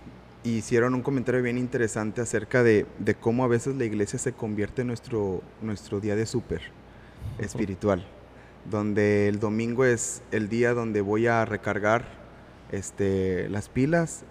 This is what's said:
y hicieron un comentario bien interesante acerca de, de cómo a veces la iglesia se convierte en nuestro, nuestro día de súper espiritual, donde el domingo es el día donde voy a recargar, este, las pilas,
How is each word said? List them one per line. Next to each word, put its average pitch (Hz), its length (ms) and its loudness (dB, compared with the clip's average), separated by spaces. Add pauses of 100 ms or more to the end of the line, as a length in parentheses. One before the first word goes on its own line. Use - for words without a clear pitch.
(420)
y 117 140 -4
hicieron 120 380 2
un 127 80 0
comentario 127 400 0
bien 120 160 -2
interesante 117 600 -2
acerca 113 440 2
de, 107 220 8 (120)
de 101 160 2
cómo 120 300 0
a 127 40 2
veces 120 280 0
la 127 80 -2
iglesia 107 340 -2
se 123 140 -4
convierte 107 500 -4
en 123 60 -2
nuestro, 107 540 -4 (200)
nuestro 104 380 -6
día 104 160 -2
de 110 100 0
súper 87 340 -4 (760)
espiritual, 98 680 -2 (680)
donde 104 580 2
el 104 120 0
domingo 113 460 0
es - 440 0
el 107 200 0
día 120 240 2
donde 113 260 0
voy 107 260 2
a 117 200 4
recargar, 104 580 0 (680)
este, 95 760 -2
las 101 180 -6
pilas, 160 640 0